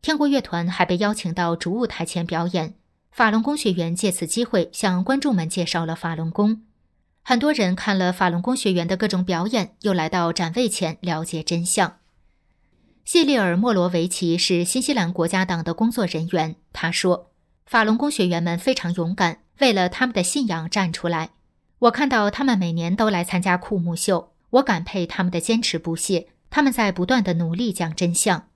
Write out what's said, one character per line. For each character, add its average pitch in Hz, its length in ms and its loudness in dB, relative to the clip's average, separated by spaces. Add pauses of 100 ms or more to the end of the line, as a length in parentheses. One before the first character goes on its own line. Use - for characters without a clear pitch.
天 311 160 -2
国 294 100 2
乐 277 140 2
团 170 260 -4
还 180 160 0
被 175 140 0
邀 208 160 0
请 180 200 -6
到 170 220 0
主 170 160 -6
舞 226 160 -2
台 - 160 -6
前 170 220 -4
表 170 220 -2
演， 175 260 -4 (360)
法 220 220 2
轮 220 100 2
功 285 140 -2
学 240 160 0
员 170 240 -2
借 190 160 0
此 175 160 -4
机 233 160 -2
会 196 300 0
向 185 280 0
观 262 200 0
众 277 120 2
们 165 140 2
介 170 180 -2
绍 165 200 -2
了 160 100 -4
法 165 180 -6
轮 160 160 -4
功。 214 340 0 (600)
很 247 140 2
多 294 160 2
人 185 220 2
看 196 200 -2
了 180 160 2
法 180 200 2
轮 175 100 0
功 247 160 0
学 196 160 0
员 170 140 0
的 185 100 0
各 214 100 0
种 185 160 0
表 180 220 0
演， 220 360 -2
又 208 120 0
来 160 160 0
到 170 240 0
展 170 220 -2
位 247 120 2
前 160 340 -4
了 165 220 -2
解 160 200 -6
真 170 200 -2
相。 - 340 0 (1080)
谢 339 180 4
利 277 140 4
尔· 185 200 2
莫 233 140 2
罗 180 180 2
维 175 180 0
奇 175 320 -2
是 175 260 2
新 254 160 -2
西 294 100 -2
兰 180 220 0
国 170 140 0
家 190 180 0
党 170 180 -4
的 170 120 -2
工 226 160 0
作 220 160 -2
人 160 220 -4
员， 160 260 0 (180)
他 165 180 -4
说， 180 380 0 (380)
法 226 160 2
轮 220 120 4
功 285 140 0
学 254 160 0
员 170 160 0
们 170 160 -2
非 254 160 0
常 180 220 -4
勇 170 180 -2
敢， 175 300 0 (160)
为 262 120 4
了 190 160 2
他 254 200 -2
们 233 80 -4
的 185 80 2
信 262 240 -2
仰 165 200 -4
站 180 240 0
出 - 160 -6
来。 160 220 -2 (480)
我 240 140 6
看 277 180 0
到 214 220 2
他 277 120 -4
们 247 140 2
每 175 140 0
年 170 240 0
都 220 160 2
来 175 120 0
参 180 160 0
加 180 160 2
酷 185 220 -4
木 170 180 -2
秀， 175 360 -2 (180)
我 269 140 4
感 180 200 0
佩 185 220 -4
他 - 160 -6
们 180 100 2
的 175 80 -2
坚 226 220 0
持 - 160 -2
不 165 180 -4
懈， 170 340 -2 (200)
他 302 140 2
们 269 100 4
在 214 180 2
不 180 140 0
断 240 180 2
地 185 120 0
努 165 180 0
力 214 180 -2
讲 165 220 -4
真 175 180 0
相。 170 440 0